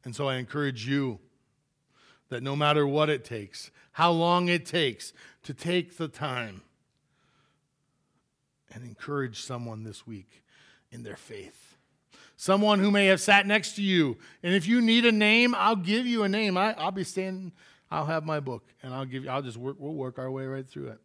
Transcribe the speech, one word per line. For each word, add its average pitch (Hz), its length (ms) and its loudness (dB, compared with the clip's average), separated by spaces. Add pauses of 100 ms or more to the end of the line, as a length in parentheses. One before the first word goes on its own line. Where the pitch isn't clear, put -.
And 120 100 -12
so 139 140 -2
I 131 80 0
encourage 127 500 -4
you 135 340 -2 (1080)
that 123 160 -8
no 139 120 -4
matter 147 300 4
what 151 240 2
it 135 140 -2
takes, - 480 -12 (220)
how 170 180 4
long 175 380 4
it 175 160 0
takes, 143 480 -4 (300)
to 143 100 -10
take 175 440 -4
the 160 120 -6
time 123 540 -8 (2000)
and 120 100 -16
encourage 123 560 -8
someone 117 440 -10
this 107 240 -16
week 104 360 -16 (480)
in 120 120 -16
their 107 120 -14
faith. - 600 -20 (600)
Someone 202 420 4
who 202 100 4
may 202 160 4
have 190 160 6
sat 202 240 6
next 208 300 0
to 202 80 -4
you. 165 340 2 (240)
And 180 120 0
if 175 140 2
you 240 140 4
need 233 240 4
a 233 60 6
name, 220 440 6
I'll 208 200 2
give 208 320 0
you 233 160 0
a 196 60 0
name. 202 280 0
I, 214 160 2
I'll 170 180 -4
be 190 120 -6
standing, 185 480 -6 (400)
I'll 156 140 -2
have 156 200 -2
my 156 140 -2
book, 131 240 -8 (180)
and 127 120 -10
I'll 135 120 -6
give 131 180 -8
you, 135 60 -12
I'll 135 140 -2
just 117 140 -10
work, 131 220 -8
we'll 143 140 -10
work 131 240 -8
our 131 120 -8
way 135 160 -8
right 135 220 -10
through - 200 -12
it. - 180 -16